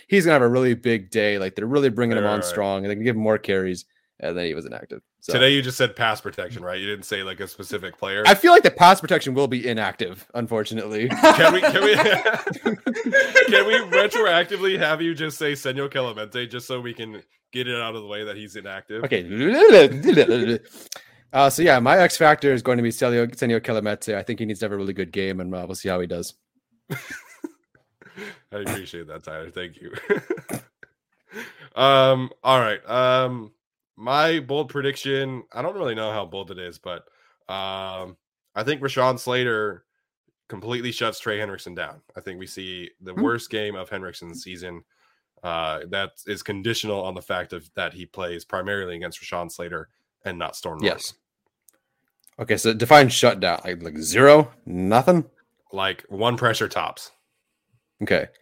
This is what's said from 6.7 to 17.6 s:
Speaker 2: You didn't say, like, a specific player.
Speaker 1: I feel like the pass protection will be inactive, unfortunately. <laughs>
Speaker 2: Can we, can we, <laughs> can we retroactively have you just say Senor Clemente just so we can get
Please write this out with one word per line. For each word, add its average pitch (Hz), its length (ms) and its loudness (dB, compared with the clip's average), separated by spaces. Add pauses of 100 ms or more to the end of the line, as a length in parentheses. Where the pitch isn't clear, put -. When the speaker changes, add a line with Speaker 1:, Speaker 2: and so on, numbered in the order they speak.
Speaker 2:
You 98 60 -8
didn't 101 200 -8
say, 98 180 -6
like, 95 160 -10
a 98 80 -10
specific 92 500 -12
player. 98 300 -4
Speaker 1:
I 101 80 -2
feel 349 160 2
like 349 120 8
the 175 60 2
pass 175 320 6
protection 151 320 -2
will 139 140 0
be 123 200 -6
inactive, 104 680 -6
unfortunately. 110 720 -4
<laughs> - 20 -4
Speaker 2:
Can - 440 6
we, 185 80 0
can 202 220 2
we, 208 120 4
<laughs> - 0 -
can 226 1700 2
we 440 100 2 (220)
retroactively 190 800 2
have 156 240 0
you 165 140 -2
just 151 240 -6
say 147 160 -2
Senor 135 340 -4
Clemente 120 580 -6
just 120 200 -12
so 127 140 -6
we 120 120 -10
can 110 300 -14 (300)
get 123 160 -6